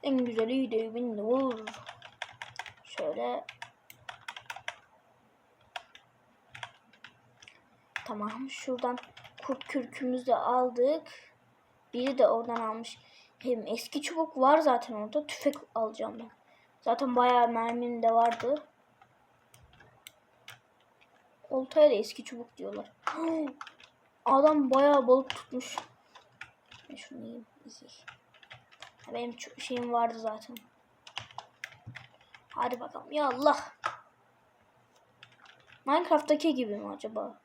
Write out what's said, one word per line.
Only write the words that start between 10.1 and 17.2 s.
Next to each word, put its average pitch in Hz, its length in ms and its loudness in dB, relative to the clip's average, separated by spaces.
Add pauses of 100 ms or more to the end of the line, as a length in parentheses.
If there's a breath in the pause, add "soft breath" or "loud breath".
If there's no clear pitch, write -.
de 247 80 6
aldık. 254 960 0 (640)
Biri 254 240 -2
de 233 100 8
oradan 233 280 0
almış. 226 420 -6 (400 soft breath)
Hem 240 280 -2
eski 233 360 -6
çubuk 320 340 -4
var 277 220 8
zaten 247 360 2
orada. 220 320 -4
Tüfek - 280 -2 (200)
alacağım 220 440 -6
ben. 226 120 -16 (500 soft breath)
Zaten 247 360 0
bayağı 247 320 6